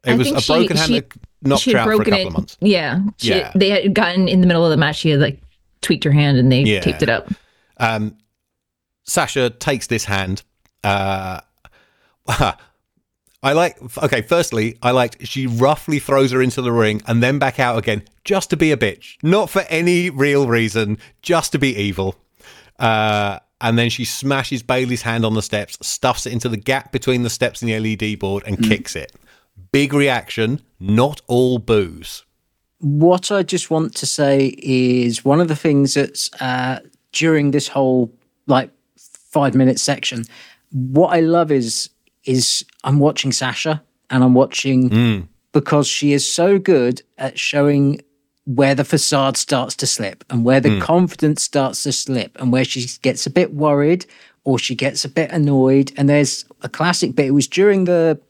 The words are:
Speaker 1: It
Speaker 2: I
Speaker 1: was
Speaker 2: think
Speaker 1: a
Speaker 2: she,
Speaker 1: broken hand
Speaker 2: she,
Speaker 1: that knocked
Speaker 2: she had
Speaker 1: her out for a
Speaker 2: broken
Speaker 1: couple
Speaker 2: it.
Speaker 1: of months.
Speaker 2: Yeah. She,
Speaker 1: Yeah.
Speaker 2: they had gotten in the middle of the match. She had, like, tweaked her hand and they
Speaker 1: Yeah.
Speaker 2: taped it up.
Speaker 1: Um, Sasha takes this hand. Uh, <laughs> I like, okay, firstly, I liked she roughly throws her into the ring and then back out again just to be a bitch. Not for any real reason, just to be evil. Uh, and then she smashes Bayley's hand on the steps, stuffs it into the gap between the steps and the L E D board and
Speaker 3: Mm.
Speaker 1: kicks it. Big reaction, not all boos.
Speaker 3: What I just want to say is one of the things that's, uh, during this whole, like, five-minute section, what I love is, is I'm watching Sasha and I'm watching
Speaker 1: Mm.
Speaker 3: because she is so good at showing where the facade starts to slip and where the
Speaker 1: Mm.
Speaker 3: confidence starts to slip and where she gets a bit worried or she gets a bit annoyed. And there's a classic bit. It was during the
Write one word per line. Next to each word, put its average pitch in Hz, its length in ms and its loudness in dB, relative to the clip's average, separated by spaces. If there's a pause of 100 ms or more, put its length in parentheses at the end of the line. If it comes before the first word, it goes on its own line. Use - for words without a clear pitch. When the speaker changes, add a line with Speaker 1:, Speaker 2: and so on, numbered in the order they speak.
Speaker 1:
It 123 60 2
Speaker 2:
I - 20 4
Speaker 1:
was 123 140 2
Speaker 2:
think 277 100 0
Speaker 1:
a - 20 0
Speaker 2:
she, 156 140 -2
Speaker 1:
broken 170 220 2
hand 156 120 2
Speaker 2:
she, 233 120 0
Speaker 1:
that - 120 -18 (300)
knocked 139 200 2
Speaker 2:
she 262 100 0
had 135 40 4
Speaker 1:
her 120 40 4
out 113 60 0
for 107 60 2
a 214 40 2
Speaker 2:
broken 208 160 2
Speaker 1:
couple 190 120 0
Speaker 2:
it. - 40 -6
Speaker 1:
of 175 60 -10
months. - 260 -6
Speaker 2:
Yeah. 175 400 0 (180)
She, 240 120 -4
Speaker 1:
Yeah. 190 240 -2
Speaker 2:
they 196 160 4
had 196 240 0
gotten 185 340 0
in 185 120 4
the 180 60 4
middle 170 180 4
of 165 60 2
the 151 60 2
match. 151 200 2
She 165 140 0
had, 143 100 2
like, 139 220 0 (400)
tweaked - 220 -2
her 143 80 2
hand 143 260 4
and 127 140 4
they 127 100 4
Speaker 1:
Yeah. 104 180 2
Speaker 2:
taped 90 220 -2
it 139 60 0
up. 117 200 -2 (500)
Speaker 1:
Um, 110 380 -4 (880)
Sasha 127 460 -2
takes 135 380 -4
this 113 160 -2
hand. 98 380 -4 (420)
Uh, 98 560 -2 (880)
<laughs> - 0 -
I - 1200 -6
like, 165 240 2 (220)
okay, 131 240 0
firstly, 117 600 -2
I 123 100 2
liked 123 340 -2
she 131 200 -6
roughly 135 520 0
throws 135 340 2
her 131 100 2
into 127 200 0
the 120 100 0
ring 107 340 2
and 117 160 2
then 135 160 2
back 135 220 -2
out 123 180 0
again 101 240 -4 (220)
just 196 260 -2
to 165 60 0
be 156 160 2
a 139 40 2
bitch. - 460 -4
Not 180 280 2
for 196 180 -2
any 175 420 0
real 143 380 2
reason, 110 500 0 (240)
just 165 300 0
to 151 60 -2
be 131 180 0
evil. 95 400 -4 (640)
Uh, 107 600 0 (220)
and 117 180 0
then 117 120 0
she 120 140 -8
smashes 135 580 -6
Bayley's 123 400 -2
hand 117 220 -2
on 110 100 0
the 107 80 -2
steps, - 400 -8
stuffs - 440 -4
it 117 60 -8
into 123 160 -4
the 113 80 -4
gap 131 360 -4
between 127 320 -2
the 113 60 -4
steps - 320 -4
and 120 60 -4
the 110 60 -2
L 110 120 -4
E 110 100 -2
D 107 180 -4
board 98 320 -4
and 98 120 -4
Speaker 3:
Mm. 113 100 2
Speaker 1:
kicks - 260 -4
it. 78 180 -12 (600)
Big 139 200 2
reaction, 131 680 0 (200)
not 113 460 2
all 127 320 2
boos. 90 640 -2 (540)
Speaker 3:
What 165 520 2
I 202 120 0
just - 280 -4
want 160 260 -2
to 139 100 -8
say 139 520 0
is 123 640 0
one 143 160 4
of 175 80 2
the 156 80 -2
things 139 380 0
that's, - 360 -4 (100)
uh, 127 380 -4 (340)
during 151 380 2
this 139 180 -2
whole, 131 440 0 (340)
like, 131 240 2 (260)
five-minute 131 800 0
section, 123 460 -4 (460)
what 135 380 2
I 165 120 2
love 165 320 2
is, 117 380 -2 (340)
is 127 400 -2 (200)
I'm 143 160 2
watching 143 320 2
Sasha 151 500 -4 (260)
and 127 160 2
I'm 127 100 6
watching 131 560 2
Speaker 1:
Mm. 107 380 2 (240)
Speaker 3:
because 147 360 2
she 143 240 0
is 143 180 0
so 190 280 2
good 131 440 2 (160)
at 135 200 -8
showing 143 640 0 (440)
where 135 300 2
the 143 100 0
facade 135 520 0
starts 123 400 -2
to 131 100 -6
slip - 440 -6
and 117 140 -2
where 131 160 4
the 151 100 2
Speaker 1:
Mm. 98 100 0
Speaker 3:
confidence 156 600 0
starts - 400 -2
to 139 100 -4
slip - 480 -6
and 127 120 0
where 127 120 2
she 123 220 -6 (160)
gets - 240 -2
a 147 40 -6
bit 180 220 0
worried 151 540 0 (380)
or 131 140 0
she - 160 -6
gets - 300 -4
a 143 60 -8
bit 160 200 -2
annoyed. 139 680 2
And 139 100 2
there's 143 380 2 (160)
a - 80 -10
classic 165 440 -2
bit. 143 120 0
It 131 80 -4
was 139 120 2
during 196 380 2
the 165 340 2 (120)